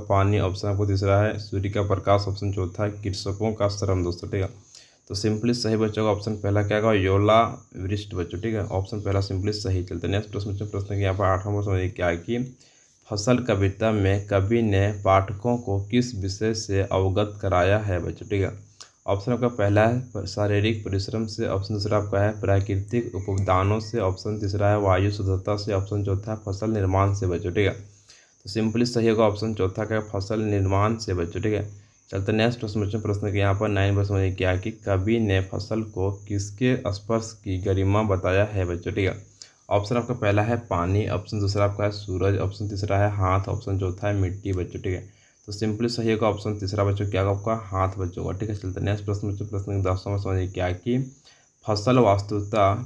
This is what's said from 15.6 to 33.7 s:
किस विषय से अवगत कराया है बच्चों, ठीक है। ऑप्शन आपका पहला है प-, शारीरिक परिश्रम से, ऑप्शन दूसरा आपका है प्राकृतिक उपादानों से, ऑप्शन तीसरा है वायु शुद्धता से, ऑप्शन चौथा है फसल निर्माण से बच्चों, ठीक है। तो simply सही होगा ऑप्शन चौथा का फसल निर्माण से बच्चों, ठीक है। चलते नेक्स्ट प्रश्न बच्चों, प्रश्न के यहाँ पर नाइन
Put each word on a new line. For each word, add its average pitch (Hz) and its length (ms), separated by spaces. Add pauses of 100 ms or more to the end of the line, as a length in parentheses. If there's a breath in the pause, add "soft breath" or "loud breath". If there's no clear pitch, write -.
किस 120 320
विषय 98 420
से 98 260
अवगत 95 600
कराया 92 360
है 101 260
बच्चों, 85 240
ठीक 101 140
है। 92 80 (560 loud breath)
ऑप्शन 101 260
आपका 120 180
पहला 104 360
है 123 220
प-, 101 180
शारीरिक 104 580
परिश्रम 101 420
से, 107 200
ऑप्शन 98 280
दूसरा 104 240
आपका 101 220
है 104 200
प्राकृतिक 98 760
उपादानों 98 640
से, 107 200
ऑप्शन 98 400
तीसरा 101 300
है 104 100
वायु 98 320
शुद्धता 98 440
से, 101 160
ऑप्शन 101 320
चौथा 101 280
है 107 140
फसल 104 240
निर्माण 98 440
से 101 120
बच्चों, 87 260
ठीक 104 140
है। 90 60
तो - 800
simply 110 340
सही 117 220
होगा 113 160
ऑप्शन 107 300
चौथा 98 300
का 107 160 (100)
फसल 101 320
निर्माण 101 540
से 98 180
बच्चों, 87 260
ठीक 107 120
है। 104 160 (420 soft breath)
चलते 98 220
नेक्स्ट 113 280
प्रश्न 107 200
बच्चों, 104 200
प्रश्न 104 320
के 101 60
यहाँ 98 160
पर 107 140
नाइन 101 280